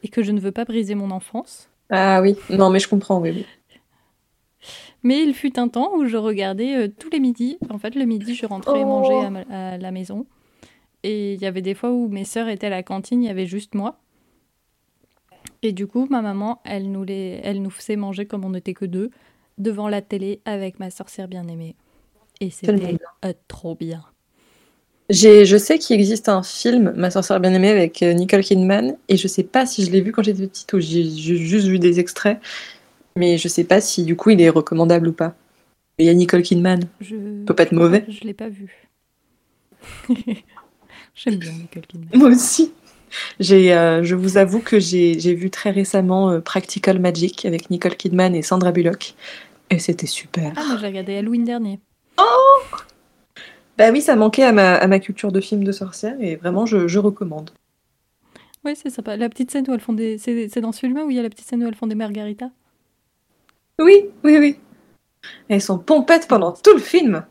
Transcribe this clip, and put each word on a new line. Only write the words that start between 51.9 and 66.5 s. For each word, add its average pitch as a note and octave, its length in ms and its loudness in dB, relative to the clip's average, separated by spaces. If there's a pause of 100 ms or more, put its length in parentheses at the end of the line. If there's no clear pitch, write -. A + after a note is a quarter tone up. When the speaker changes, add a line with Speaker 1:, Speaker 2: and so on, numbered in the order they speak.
Speaker 2:
Oh ! F#4 60 4 (1500)
Bah A3 140 8
oui, C#4+ 100 2
ça C#4+ 140 2
manquait G#3+ 280 4
à B3+ 80 6
ma, F#3+ 240 6
à - 120 4
ma F#3+ 120 4
culture G3 320 -6
de F#3+ 100 0
films G3+ 220 -4
de G3 100 -2
sorcières, G3+ 480 -10
et E3 160 -4
vraiment, F#3 280 -2
je, G3 220 0
je F3+ 120 0
recommande. F3+ 500 -4 (1120)
Speaker 1:
Ouais, D4 120 -6
c'est D4 160 -12
sympa. G#3+ 260 -10
La A#3 100 -2
petite B3 240 -6
scène C#4 160 -4
où C4+ 60 -2
elles A3+ 80 -2
font A#3+ 120 -6
des, A3 240 -4
c'est, A#3 320 -4
c'est A#3+ 120 -6
dans A3+ 100 -6
ce - 80 -10
film-là C4 240 -4
où D4+ 60 -4
il B3+ 80 -2
y - 20 -2
a A#3 40 -4
la A3+ 60 -6
petite - 180 -20
scène A#3+ 160 -4
où A#3 40 -4
elles G#3+ 80 -8
font A#3 120 -8
des A3 80 -4
margaritas ? G#3+ 560 -8 (1300)
Speaker 2:
Oui, G4 260 8 (180)
oui, D4+ 140 6
oui. D4 180 4 (920)
Elles G3 120 2
sont F#3+ 180 -4
pompettes D#4 500 4
pendant F3+ 240 2